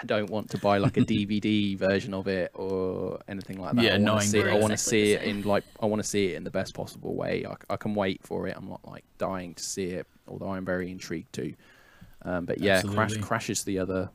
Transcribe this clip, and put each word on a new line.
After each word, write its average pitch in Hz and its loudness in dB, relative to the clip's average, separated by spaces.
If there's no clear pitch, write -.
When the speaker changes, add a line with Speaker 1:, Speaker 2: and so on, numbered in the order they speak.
Speaker 1:
don't 107 -2
want 107 -4
to 107 -6
buy, 101 4
like, 101 4
a 120 6
Speaker 2:
<laughs> - -
Speaker 1:
D 104 2
V 104 0
D 104 2
version 95 2
of 95 -4
it 92 0
or 95 -4
anything 95 -10
like - -4
that. 120 6
Speaker 2:
Yeah, 107 6
Speaker 1:
I - 4
wanna 101 6
Speaker 2:
knowing 107 4
Speaker 1:
see 107 4
it, - 6
I - 4
Speaker 2:
Greg. 104 4
Speaker 1:
wanna 107 4
Speaker 3:
Exactly - -2
Speaker 1:
see 110 6
Speaker 3:
the 104 6
Speaker 1:
it - 0
Speaker 3:
same. 104 -2
Speaker 1:
in, 101 -4
like, 101 2
I 113 0
wanna 107 2
see 101 2
it 85 0
in 90 -8
the 95 -6
best 95 -4
possible - -8
way. 87 -2
I, 98 -8
I 101 -2
can 107 -4
wait 98 0
for 90 -6
it. 92 -6
I'm 95 -14
not, 95 -14
like, - -16
dying 90 -4
to - -12
see 95 -4
it, 90 -6
although 95 -8
I'm 92 -6
very 90 -2
intrigued 92 -10
too. - -6
Um, 87 -4
but - -4
yeah, 95 6
Crash, 101 -2
Speaker 2:
Absolutely. 110 0
Speaker 1:
Crash 113 -2
is - -2
the 98 -2
other, 92 -2